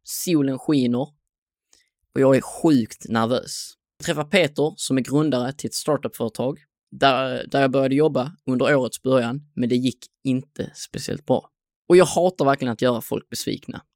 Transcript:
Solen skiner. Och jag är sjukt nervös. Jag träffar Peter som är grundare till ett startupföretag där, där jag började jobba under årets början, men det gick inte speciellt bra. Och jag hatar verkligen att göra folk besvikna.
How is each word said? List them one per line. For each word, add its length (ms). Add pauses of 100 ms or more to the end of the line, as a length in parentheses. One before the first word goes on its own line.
Solen 560
skiner. 500 (1040)
Och 60
jag 160
är 40
sjukt 680
nervös. 680 (240)
Jag 80
träffar 180
Peter 520
som 220
är 40
grundare 500
till 160
ett 60
startupföretag 840 (320)
där, 580
där 120
jag 100
började 240
jobba 420 (100)
under 300
årets 260
början, 520
men 140
det 80
gick 300 (180)
inte 500
speciellt 520
bra. 240 (380)
Och 80
jag 80
hatar 400
verkligen 280
att 100
göra 180
folk 280
besvikna. 560 (120)